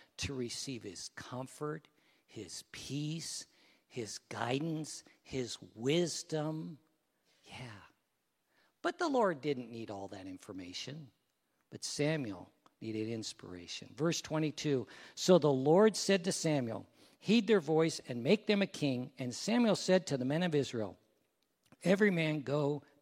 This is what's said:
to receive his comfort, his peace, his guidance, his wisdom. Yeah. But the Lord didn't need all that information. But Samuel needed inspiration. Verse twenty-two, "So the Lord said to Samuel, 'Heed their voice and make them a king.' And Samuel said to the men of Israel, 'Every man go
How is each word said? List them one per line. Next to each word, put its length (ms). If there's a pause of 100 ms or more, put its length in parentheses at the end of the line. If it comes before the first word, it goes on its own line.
(180)
to 160
receive 500
his 320
comfort, 720 (400)
his 440
peace, 760 (420)
his 320 (100)
guidance, 760 (200)
his 340 (180)
wisdom. 1040 (680)
Yeah. 360 (1000)
But 160
the 120
Lord 320
didn't 280
need 220
all 180
that 180
information. 800 (600)
But 140
Samuel 680 (320)
needed 260
inspiration. 880
Verse 260
twenty-two, 680 (280)
"So 220
the 140
Lord 440
said 300
to 60
Samuel, 540 (340)
'Heed 280
their 140
voice 480
and 140
make 240
them 140
a 60
king.' 520
And 140
Samuel 420
said 320
to 100
the 80
men 180
of 120
Israel, 420 (840)
'Every 280
man 300
go 400 (200)